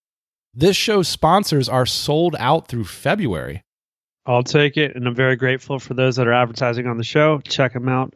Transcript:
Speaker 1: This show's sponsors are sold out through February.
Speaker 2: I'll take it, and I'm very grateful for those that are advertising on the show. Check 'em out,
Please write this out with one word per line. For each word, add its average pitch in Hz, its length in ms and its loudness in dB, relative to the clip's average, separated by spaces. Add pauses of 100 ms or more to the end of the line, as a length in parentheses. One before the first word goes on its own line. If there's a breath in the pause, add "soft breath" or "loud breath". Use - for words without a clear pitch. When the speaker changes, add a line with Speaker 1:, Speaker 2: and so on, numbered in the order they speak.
(540)
Speaker 1:
This 175 220 2
show's 208 320 0
sponsors 160 600 2
are 127 180 2
sold 156 520 -2
out 147 300 0
through 117 160 -6
February. 95 800 -4 (640)
Speaker 2:
I'll 123 160 2
take 147 340 2
it, 147 200 -2
and 123 100 -6
I'm 120 80 -2
very 131 220 2
grateful 131 420 -4
for - 160 -10
those 127 220 0
that 127 100 2
are 117 60 4
advertising 120 540 0
on 120 120 -4
the 117 60 -6
show. 151 360 2
Check 127 340 -2
'em 127 140 -4
out, 131 280 -2